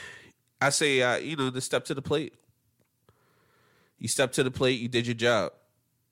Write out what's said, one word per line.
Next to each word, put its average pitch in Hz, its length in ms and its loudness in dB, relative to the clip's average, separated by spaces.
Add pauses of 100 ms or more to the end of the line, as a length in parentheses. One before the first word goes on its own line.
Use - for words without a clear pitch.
(600)
I 139 100 4
say, 139 300 2
uh, 123 180 4
you 151 180 -6
know, 131 140 0
just 127 160 -6
step 127 200 -2
to 160 80 -6
the 139 80 -6
plate. 147 320 -4 (1600)
You 113 100 -8
step 131 240 0
to 156 100 0
the 127 80 2
plate, 131 300 0
you 117 80 -4
did 120 180 0
your 120 80 -2
job. 113 380 2 (600)